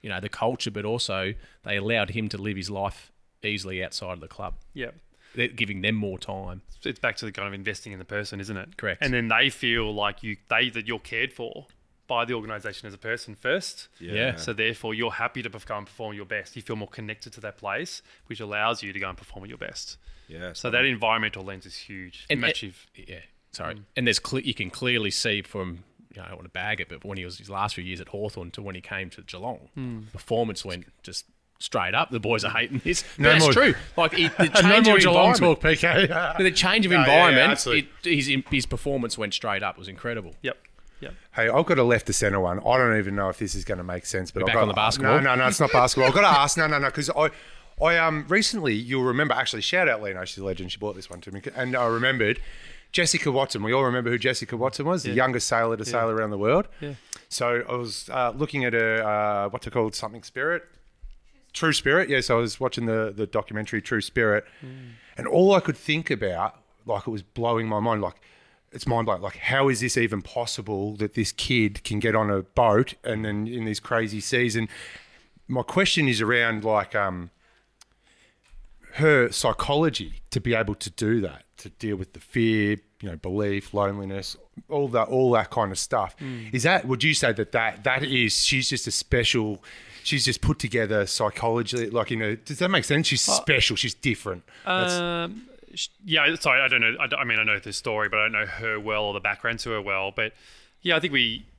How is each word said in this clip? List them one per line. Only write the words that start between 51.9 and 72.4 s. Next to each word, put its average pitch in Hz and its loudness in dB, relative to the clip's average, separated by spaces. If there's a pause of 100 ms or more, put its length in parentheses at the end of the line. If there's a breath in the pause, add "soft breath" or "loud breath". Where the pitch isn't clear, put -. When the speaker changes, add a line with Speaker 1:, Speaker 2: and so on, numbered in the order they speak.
Speaker 4:
Jessica 160 2
Watson. 131 0
We 113 0
all 135 4
remember 120 0
who 120 0
Jessica 123 -2
Watson 135 -2
was, 170 -2
the 123 -6
Speaker 2:
Yeah. 117 0
Speaker 4:
youngest 127 2
sailor 113 2
to 107 -8
Speaker 2:
Yeah. 123 -6
Speaker 4:
sail 117 0
around 110 -2
the 101 -4
world. 131 2 (120)
Speaker 2:
Yeah. 147 -10 (340 loud breath)
Speaker 4:
So 120 0
I 120 -4
was, 120 -6
uh, 123 0
looking 139 -2
at 120 0
her, 113 2
uh, 104 0
what's 104 -8
it 110 -10
called? 110 0
Something 110 -8
Spirit? 160 -4 (880)
True 160 2
Spirit. 147 2
Yeah, 135 2
so 120 2
I - 4
was 113 -2
watching 120 -2
the, 110 0
the 104 -4
documentary 107 -4
True 113 -2
Spirit, 107 0 (200 loud breath)
Speaker 2:
Mm. 127 -16 (260 loud breath)
Speaker 4:
and 123 -8
all 190 6
I 180 6
could 139 -2
think 156 -2
about, 95 -2 (300)
like, 101 -2
it - -6
was 104 -6
blowing 117 -2
my 107 0
mind, 110 0
like, 90 -4 (580 soft breath)
it's 113 -6
mind 117 2
blowing. 92 0
Like, 98 -8
how 139 2
is 120 2
this 123 0
even 110 2
possible 107 -6
that 104 -4
this 110 0
kid 107 0
can 104 -2
get 110 2
on 107 2
a 98 0